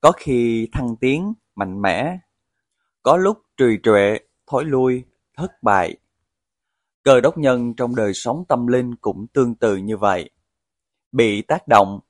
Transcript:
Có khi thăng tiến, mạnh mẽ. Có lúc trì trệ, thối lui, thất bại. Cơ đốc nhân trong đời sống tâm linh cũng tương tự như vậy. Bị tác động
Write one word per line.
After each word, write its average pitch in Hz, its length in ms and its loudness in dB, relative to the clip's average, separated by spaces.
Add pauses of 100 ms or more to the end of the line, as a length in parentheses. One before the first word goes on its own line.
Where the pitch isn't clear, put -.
Có 160 100 6
khi 120 600 -2
thăng 120 240 -6
tiến, 151 380 -2 (220)
mạnh 98 260 -8
mẽ. 107 360 -2 (840)
Có 143 140 4
lúc 196 200 0 (200)
trì 131 80 4 (180)
trệ, 104 420 2 (220)
thối 139 180 -4
lui, 127 380 -2 (340)
thất - 260 -12
bại. 95 340 0 (1040)
Cơ 131 180 6
đốc 151 160 0
nhân 123 360 -2
trong 120 220 -4
đời 107 180 -2
sống 139 360 -8
tâm 123 180 -2
linh 123 280 -2
cũng 98 380 -6
tương 120 220 0
tự 107 220 0
như 104 200 -6
vậy. 95 320 -2 (800)
Bị 110 300 0
tác - 260 -4
động 101 320 4 (100)